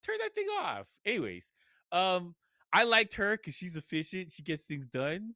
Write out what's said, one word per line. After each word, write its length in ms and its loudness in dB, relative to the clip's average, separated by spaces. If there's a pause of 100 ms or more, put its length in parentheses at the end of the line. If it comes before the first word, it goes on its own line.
Turn 140 -2
that 160 -4
thing 120 0 (120)
off! 280 -2 (180)
Anyways, 460 -2 (400)
um, 440 2 (360)
I 120 8
liked 320 4
her 220 2
cause 180 -8
she's 200 -10
efficient. 560 -4
She 120 -14
gets 200 -4
things 240 -8
done. 480 -4